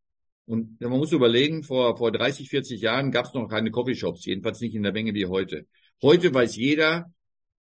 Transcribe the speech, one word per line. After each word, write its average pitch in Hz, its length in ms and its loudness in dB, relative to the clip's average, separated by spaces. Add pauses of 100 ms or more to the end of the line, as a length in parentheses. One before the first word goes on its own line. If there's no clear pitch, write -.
(460)
Und 113 340 -6
man 120 120 -4
muss 143 180 0
überlegen, 143 540 4
vor, 123 320 2
vor 117 160 2
dreißig, 131 360 -2
vierzig 113 320 -4
Jahren 123 300 0
gab's 123 240 -2
noch 117 140 -4
keine 110 240 -2
Coffeeshops, 120 520 -4
jedenfalls 104 360 -6
nicht 113 160 -6
in 104 80 -2
der 101 80 0
Menge 107 220 -4
wie 101 120 -2
heute. 92 400 -4 (340)
Heute 170 320 6
weiß 120 220 2
jeder, 156 560 0 (640)